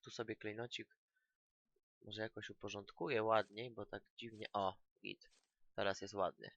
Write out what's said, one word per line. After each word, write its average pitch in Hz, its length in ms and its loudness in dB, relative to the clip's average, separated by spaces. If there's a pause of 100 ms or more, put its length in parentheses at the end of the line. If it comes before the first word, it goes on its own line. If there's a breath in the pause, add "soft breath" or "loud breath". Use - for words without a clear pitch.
Tu 123 80 -14
sobie 110 260 -4
klejnocik 110 600 -6 (1080)
może 107 180 -4
jakoś 110 280 -4
uporządkuję 104 720 0
ładniej, 110 480 4
bo 110 160 -8
tak - 160 -8 (140)
dziwnie... 110 360 -10
O, 95 240 4 (260)
git. - 280 -10 (440)
Teraz 98 260 2
jest 98 140 -6
ładnie. 82 420 2